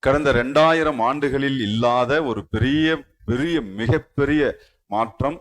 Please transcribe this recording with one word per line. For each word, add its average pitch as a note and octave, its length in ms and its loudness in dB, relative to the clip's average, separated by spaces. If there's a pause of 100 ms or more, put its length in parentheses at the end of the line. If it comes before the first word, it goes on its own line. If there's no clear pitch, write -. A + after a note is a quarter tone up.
கடந்த C#3+ 280 2
ரெண்டாயிரம் D3 680 2
ஆண்டுகளில் C3+ 600 -2
இல்லாத A#2+ 500 0 (120)
ஒரு A2+ 240 -4
பெரிய, C#3 420 0 (360)
பெரிய, C#3+ 300 -2 (160)
மிகப்பெரிய C#3+ 720 0 (480)
மாற்றம் A2+ 500 -4